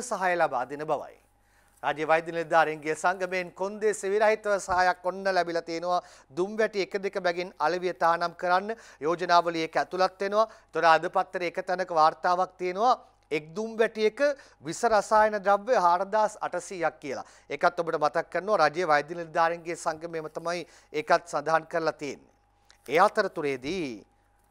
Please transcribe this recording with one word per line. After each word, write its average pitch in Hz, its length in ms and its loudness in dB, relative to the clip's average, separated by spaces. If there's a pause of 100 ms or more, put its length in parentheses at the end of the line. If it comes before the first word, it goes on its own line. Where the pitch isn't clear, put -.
සහාය 190 340 -2
ලබා 139 300 0
දෙන 143 200 -10
බවයි. 117 300 -4 (640)
රාජ්‍ය 143 240 -2
වෛද්‍ය 165 260 2
නිලධාරීන්ගේ 156 640 0
සංගමයෙන් 180 580 -4
කොන්දේසි 202 580 -4
විරහිතව 214 500 2
සහායක් 180 440 0
ඔන්න 190 200 -6
ලැබිලා 170 380 0
තියෙනවා. 170 380 -4 (260)
දුම් 185 300 -4
වැටි 214 260 -2
එක - 160 -6
දෙක 196 220 -6
බැගින් 175 360 -4
අලෙවිය 175 380 -2
තහනම් 170 400 0
කරන්න 180 360 0 (280)
යෝජනාවලිය 170 640 2
එක 160 120 -6
ඇතුළත් 185 440 0
වෙනවා. 208 260 0 (180)
ඒතර 160 200 -2
අද 160 260 6
පත්තරේ 185 400 -2
එක 175 120 -6
තැනක 180 280 -4
වාර්තාවක් 180 640 2
තියෙනවා. 190 380 0 (360)
එක් 151 220 -4
දුම් 220 240 -6
වැටියක 214 440 0 (380)
විස 151 240 -10
රසායන 214 600 4
ද්‍රව්‍ය 202 320 2
හාරදාස් 190 680 2
අටසීයක් 165 600 -6
කියලා. 120 240 -8 (220)
ඒකත් 170 340 0
ඔබට 160 180 -2
මතක් 151 320 0
කරනවා. 185 300 -2
රජයේ 156 260 2
වෛද්‍ය 147 280 2
නිලධාරීන්ගේ 170 640 -2
සංගමයම 160 540 -8
තමයි 170 300 -6 (320)
ඒකත් 165 340 2
සඳහන් 156 400 0
කරලා 160 260 -2
තියෙන්නේ. 139 380 -12 (580)
ඒ 139 100 2
අතරතුරේදී 156 1040 -2 (460)